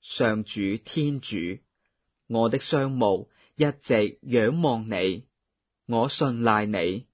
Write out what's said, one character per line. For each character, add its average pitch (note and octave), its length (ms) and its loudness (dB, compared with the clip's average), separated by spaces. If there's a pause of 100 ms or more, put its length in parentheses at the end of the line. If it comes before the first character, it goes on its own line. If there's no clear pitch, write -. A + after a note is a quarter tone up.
上 A2 440 -2
主 - 160 -8 (240)
天 D3 340 -2
主， A2+ 160 -10 (920)
我 A#2 200 2
的 C3 120 0
雙 C#3 320 -2
目 G#2 380 0 (260)
一 D3+ 100 2 (160)
直 G#2+ 400 0
仰 B2 400 2
望 A2+ 280 0
你， F#2+ 360 -2 (600)
我 A#2+ 240 0
信 B2 340 -2
賴 G#2+ 220 4
你 F#2+ 480 -2